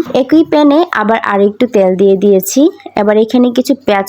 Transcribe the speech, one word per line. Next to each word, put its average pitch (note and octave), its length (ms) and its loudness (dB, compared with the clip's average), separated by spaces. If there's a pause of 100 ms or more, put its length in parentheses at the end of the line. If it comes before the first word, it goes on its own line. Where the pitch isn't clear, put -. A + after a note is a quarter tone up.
(220)
একই D#4 280 2
প্যানে D4 280 2 (220)
আবার A3 180 -2 (140)
আর G3 160 -2
একটু G#3 160 -2 (100)
তেল F#3+ 160 2 (100)
দিয়ে G3 220 4
দিয়েছি। G3 380 0 (400)
এবার G#3 240 0
এখানে B3 220 0 (100)
কিছু B3+ 160 -2 (120)
পেঁয়াজ G3 240 -2